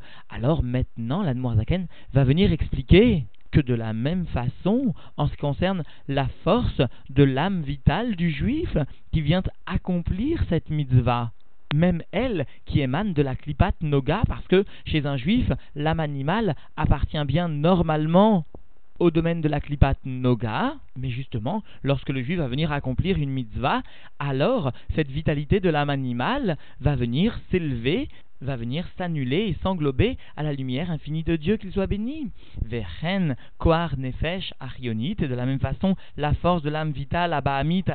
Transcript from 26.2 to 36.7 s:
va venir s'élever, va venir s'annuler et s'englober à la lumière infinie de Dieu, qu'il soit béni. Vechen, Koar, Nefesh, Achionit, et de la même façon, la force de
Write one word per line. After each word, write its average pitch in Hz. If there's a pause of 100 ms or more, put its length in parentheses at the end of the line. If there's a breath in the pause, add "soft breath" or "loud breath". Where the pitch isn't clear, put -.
va 147
venir 123 (120)
s'élever, 160 (320 soft breath)
va 135
venir 123 (100)
s'annuler 165
et 165
s'englober 180 (200 soft breath)
à 151
la 151
lumière 135
infinie 156
de 165
Dieu, 165
qu'il 196
soit 190
béni. 226 (340 loud breath)
Vechen, 135 (240 soft breath)
Koar, 160
Nefesh, 147
Achionit, 123
et 160
de 127
la 123
même 131
façon, 135 (200 soft breath)
la 143
force 175
de 147